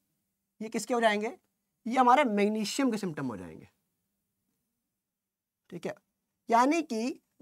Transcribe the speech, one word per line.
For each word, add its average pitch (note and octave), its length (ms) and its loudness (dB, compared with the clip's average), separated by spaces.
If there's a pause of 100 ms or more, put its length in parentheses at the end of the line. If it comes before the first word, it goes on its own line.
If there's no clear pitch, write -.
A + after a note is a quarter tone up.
(600)
ये A3 80 -10
किसके A3+ 240 -4
हो A#3+ 80 0
जाएंगे? A3 360 0 (480)
ये A#3 120 -2
हमारे C#4 260 6
मैग्नीशियम G#3+ 680 0
के G#3+ 60 -4
सिम्टम D#3 300 -6
हो A2 100 -8
जाएंगे, E2+ 300 -16 (2000)
ठीक F3 160 -14
है? F3+ 100 -8 (540)
यानी C4 320 4
कि B3 400 -6 (200)